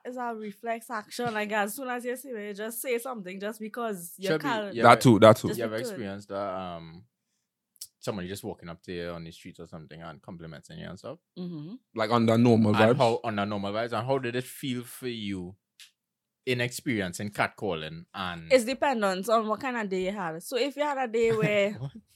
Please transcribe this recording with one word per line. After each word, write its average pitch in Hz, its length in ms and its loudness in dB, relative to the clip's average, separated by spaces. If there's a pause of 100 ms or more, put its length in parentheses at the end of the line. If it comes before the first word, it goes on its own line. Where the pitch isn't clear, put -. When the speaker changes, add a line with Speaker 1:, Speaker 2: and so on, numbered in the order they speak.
Speaker 1:
it's 254 120 -10
a 240 180 -6
reflex 226 560 -8
action, 226 420 -6
like, 208 200 -4
as 208 220 0
soon 262 120 -8
as 240 180 -6
you 247 120 -4
see 262 160 -12
me, 208 200 -8
just 220 280 -8
say 240 180 -2
something 196 400 -10
just 214 200 -6
because 214 580 -8
you 185 100 -8
Speaker 2:
Shelby, 156 160 2
Speaker 1:
can't. 208 320 -2
Speaker 2:
you 113 80 2
Speaker 3:
That 120 80 12
Speaker 2:
ever, - 100 8
Speaker 3:
too, 113 180 8
that 110 180 12
too. - 100 -4
Speaker 1:
Just 113 100 -2
Speaker 2:
you 117 80 -4
ever 110 120 -4
Speaker 1:
because. 120 120 -6
Speaker 2:
experienced 101 380 -8
that, 98 320 -4
um, 85 460 -10 (960)
somebody 98 280 -6
just 98 160 -10
walking 87 260 -10
up 85 140 -14
to 92 100 -10
you 85 160 -6
on 85 140 -10
the 82 80 -14
streets - 280 -20
or 85 80 -14
something 80 340 -16
and 80 200 -14
complimenting 82 580 -16
you 82 80 -12
and 87 120 -14
stuff? 143 180 -14 (220)
Speaker 1:
Mm-hmm. 175 360 -12 (200)
Speaker 3:
Like, 110 160 -2
under 113 260 6
normal 113 380 6
Speaker 2:
And 113 200 6
Speaker 3:
vibes? - 20 2
Speaker 2:
how, 120 260 4
under 104 220 -2
normal 101 280 -4
vibes, 117 200 -2
and 113 120 -2
how 135 140 2
did 120 160 -2
it 127 80 -2
feel 123 400 -8
for 123 240 -12
you 101 480 -6 (920)
in 123 160 0
experiencing 104 680 -4
catcalling 85 840 -4
and 87 380 -6
Speaker 1:
It's 254 140 8
dependent 226 640 0
on 220 180 2
what 214 120 -2
kind 254 180 -4
of 208 120 -4
day 185 160 -2
you 185 60 -2
had. 175 320 -6
So 262 140 -6
if 254 180 0
you 285 80 -2
had 285 140 -2
a 254 140 -2
day 226 200 2
Speaker 2:
<laughs> 220 40 2
Speaker 1:
where 208 380 2
Speaker 2:
What? 135 180 -10 (240)